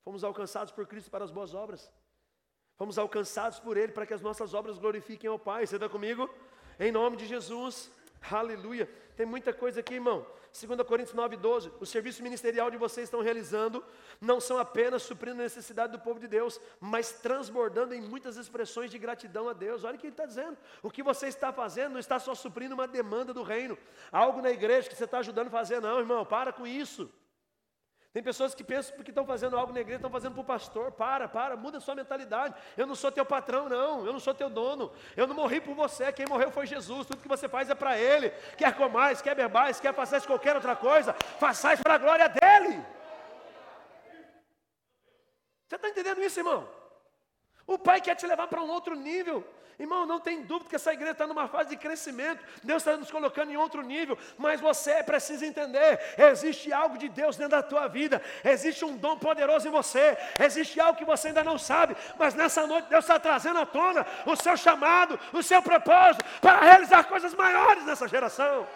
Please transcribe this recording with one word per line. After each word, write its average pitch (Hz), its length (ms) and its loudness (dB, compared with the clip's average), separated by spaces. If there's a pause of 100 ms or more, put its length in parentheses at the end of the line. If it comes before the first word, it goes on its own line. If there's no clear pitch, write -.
Fomos 196 220 -14
alcançados 202 480 -10
por 202 140 -12
Cristo 214 240 -20
para 202 140 -10
as 165 60 -14
boas 175 220 -12
obras. - 400 -14 (840)
Fomos 202 200 -6
alcançados 208 600 -6
por 220 200 -6
Ele 220 140 -2
para 214 120 -10
que 214 80 -10
as 202 80 -8
nossas 214 320 -10
obras 214 260 -8
glorifiquem 214 520 -8
ao 214 80 -6
Pai. 214 280 -6
Você 202 120 -8
tá 208 100 -6
comigo? 220 400 -6 (500)
Em 220 140 -2
nome 233 240 0
de 214 100 -12
Jesus. 233 640 -10 (400)
Aleluia. 220 560 -6 (300)
Tem 226 80 -4
muita 247 280 -6
coisa 247 280 -6
aqui, 247 140 -10
irmão. 240 320 -2 (260)
Segunda 247 320 -6
Coríntios 233 300 -4
nove, 233 220 -4
doze. 214 340 -2 (100)
O 190 60 -12
serviço 233 360 -8
ministerial 240 480 -4
de 233 80 -12
vocês 233 260 -6
estão 233 160 -6
realizando 220 640 -4 (360)
não 240 200 0
são 247 180 -4
apenas 240 440 -2
suprindo 240 380 -12
a 240 40 -4
necessidade 226 480 -8
do 233 80 -14
povo 233 180 -8
de 233 80 -16
Deus, 226 320 -4 (220)
mas 220 320 -4
transbordando 240 840 -4
em 240 60 -10
muitas 226 360 -14
expressões 233 540 -10
de 233 80 -16
gratidão 226 520 -10
a - 20 -10
Deus. 202 320 -10
Olha 247 120 -10
o - 20 -18
que - 80 -16
ele 262 100 -14
tá 311 80 -8
dizendo. 277 320 -12 (260)
O 214 80 -10
que 269 120 -14
você 277 260 -2
está 262 240 -6
fazendo 254 400 -8
não 254 80 -8
está 254 180 -4
só 254 160 -8
suprindo 247 400 -12
uma 262 140 -6
demanda 247 460 -6
do 247 80 -10
reino, 220 340 -8 (340)
algo 240 300 2
na 254 100 0
igreja 240 380 0
que - 80 -18
você 233 100 -6
tá 247 120 -6
ajudando 226 300 -6
a - 20 -14
fazer, 226 300 -4
não, 220 180 -2
irmão. 233 260 -2
Para 247 280 -4
com 240 140 -14
isso. 247 440 -10 (1000)
Tem 233 100 -8
pessoas 262 320 -4
que - 100 -18
pensam 277 400 -8
que 277 60 -18
estão 269 160 -4
fazendo 247 320 -4
algo 247 160 -4
na 247 60 -6
igreja, 233 180 -8
estão 247 120 -8
fazendo 247 220 -8
pro 262 100 -12
pastor. 240 480 -8
Para, 240 380 -4
para, 254 260 -6
muda 277 220 -12
a 254 60 -10
sua 277 120 -8
mentalidade. 269 600 -6 (200)
Eu 254 120 -4
não 277 80 -8
sou 269 180 -2
teu 269 140 -2
patrão, 269 420 -4
não. 254 380 -4
Eu 233 80 -4
não 269 40 -8
sou 269 140 -4
teu 277 160 -4
dono. 233 420 -6 (240)
Eu 247 120 0
não 277 80 -8
morri 294 260 -2
por 294 140 -12
você. 277 360 -2
Quem 269 160 -8
morreu 269 240 0
foi 285 140 -6
Jesus. 262 420 -10
Tudo - 140 -12
que 285 80 -18
você 277 180 -4
faz 254 220 -4
é 277 60 0
pra 277 240 -2
Ele. 254 320 4 (260)
Quer 294 180 4
comais, 269 460 2
quer 277 140 -2
bebais, 247 460 2
quer 269 120 0
façais 269 320 -2
qualquer 277 320 0
outra 247 180 -2
coisa, 262 380 2
façais - 640 0
pra 311 200 4
glória 320 280 6
dEle. 359 560 6 (2750)
Você 339 80 -10
tá - 100 -8
entendendo 381 360 -4
isso, 370 180 -2
irmão? 302 260 -2 (1000)
O 370 120 -2
Pai 370 220 4
quer 349 140 -2
te 349 120 -8
levar 339 220 -2
pra 339 140 -6
um 311 80 -6
outro 339 240 -6
nível. 311 520 -8 (320)
Irmão, 339 280 -4
não 330 120 -4
tem 330 240 -8
dúvida 339 280 -8
que 311 60 -6
essa 320 140 -2
igreja 311 240 -6
tá 311 120 -4
numa 302 220 -6
fase 294 200 -4
de 285 80 -10
crescimento. 302 640 -8 (220)
Deus 311 180 -2
tá 311 140 0
nos 294 140 -12
colocando 302 400 -4
em 285 80 -6
outro 311 240 -4
nível. 277 340 -6 (220)
Mas 302 200 0
você 302 460 0
precisa 294 400 -2
entender: 294 560 2 (180)
existe 294 540 6
algo 277 240 0
de 262 140 -10
Deus 277 260 -2
dentro 294 140 -4
da 277 120 4
tua - 240 -2
vida. 262 360 -2 (200)
Existe 285 440 2
um 285 100 -8
dom 302 220 -2
poderoso 302 500 2
em - 20 -4
você. 285 460 4 (260)
Existe 302 380 2
algo 330 180 4
que 311 60 -8
você 311 240 0
ainda 311 160 2
não 320 140 0
sabe. 320 360 2 (240)
Mas 302 140 4
nessa 311 340 2
noite 320 220 0
Deus 311 160 6
tá 330 160 6
trazendo 320 380 2
à 311 80 0
tona 339 400 2 (180)
o 320 100 2
seu 339 220 4
chamado, 320 640 6 (100)
o 320 120 -2
seu 359 200 8
propósito 349 640 8 (160)
para - 200 10
realizar 349 440 12
coisas 349 300 -4
maiores 370 500 6
nessa 269 240 -4
geração. 262 680 0